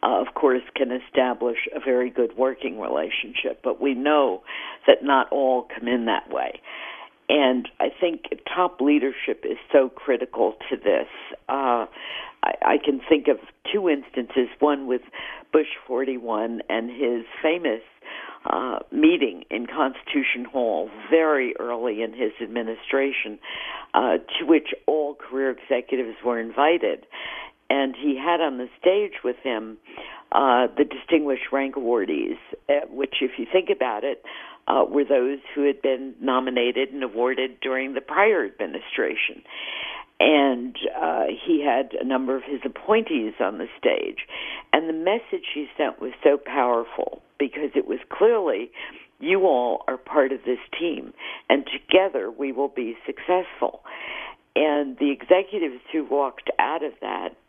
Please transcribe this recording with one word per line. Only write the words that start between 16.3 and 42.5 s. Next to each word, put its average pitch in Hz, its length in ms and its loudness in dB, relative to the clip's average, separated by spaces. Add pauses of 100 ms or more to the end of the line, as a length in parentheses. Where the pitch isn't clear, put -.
and 117 220 -2
his 120 340 -2 (160)
famous, 156 400 0 (640)
uh, 117 340 -2 (120)
meeting 147 580 4
in 117 160 -4
Constitution 135 800 -2
Hall 107 440 -2 (200)
very 151 500 4
early 117 440 -4
in 110 100 -6
his 113 200 -4 (100)
administration, 113 960 -4 (560)
uh, - 220 4 (200)
to 170 80 -2
which 151 220 4 (180)
all 147 300 0
career 135 340 -2
executives 123 760 -2
were 120 160 0
invited. 117 680 2 (640)
And 135 240 0
he 135 200 0
had 156 260 0
on 135 180 -2
the 123 80 -8 (120)
stage 196 440 2
with 123 180 -2
him, 110 360 -6 (540)
uh, 123 360 6 (100)
the 104 60 4
distinguished 143 680 0
rank 135 220 -2
awardees, 107 640 -2 (320)
uh, 143 220 2
which, 135 300 -4
if 127 180 -2
you - 120 -6
think 185 240 2
about 113 280 -4
it, 139 200 -4 (440)
uh, - 200 6
were 143 180 2
those 135 340 2 (140)
who 143 120 0
had 139 160 2
been 131 380 -2
nominated 127 720 0
and 139 120 -6
awarded 127 580 -2
during 131 320 -4
the 127 80 -4
prior 185 440 2
administration. 85 960 -4 (800)
And, 131 580 4 (220)
uh, 160 260 0 (200)
he 151 160 2
had 131 380 0
a - 60 -4
number 131 300 0
of 131 80 -6
his 139 200 -6